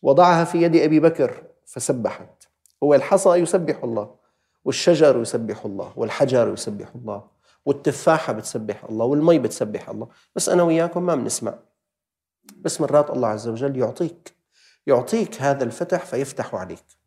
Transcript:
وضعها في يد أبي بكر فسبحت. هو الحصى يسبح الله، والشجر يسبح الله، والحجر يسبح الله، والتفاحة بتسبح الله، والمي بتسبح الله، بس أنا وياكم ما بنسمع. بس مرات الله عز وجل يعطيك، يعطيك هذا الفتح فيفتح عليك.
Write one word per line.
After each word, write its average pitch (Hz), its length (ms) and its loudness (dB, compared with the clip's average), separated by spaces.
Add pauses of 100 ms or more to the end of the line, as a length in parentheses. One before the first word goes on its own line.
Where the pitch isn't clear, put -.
وضعها 170 420 6
في 170 180 0
يد 170 140 4
أبي 156 240 4
بكر 156 440 2 (220)
فسبحت. - 800 -8 (400)
هو 147 100 4
الحصى 185 360 4
يسبح 175 540 0
الله، 113 320 -6 (500)
والشجر 143 560 4
يسبح 113 440 -6
الله، 95 300 -10
والحجر 120 580 0
يسبح - 420 -10
الله، 107 280 -12 (420)
والتفاحة 143 680 0
بتسبح 107 500 -8
الله، 110 220 -4
والمي 151 340 4
بتسبح 107 500 -6
الله، 110 180 -12 (280)
بس - 140 -2
أنا 175 140 4
وياكم 170 420 0
ما 175 100 0
بنسمع. 117 380 -6 (1040)
بس - 240 -6
مرات 147 280 2
الله 127 180 -2
عز 107 200 -6
وجل 127 300 -6
يعطيك، - 580 -6 (520)
يعطيك 139 540 0
هذا 139 220 0
الفتح 170 420 -4
فيفتح 127 500 -8
عليك. 90 300 -12 (220)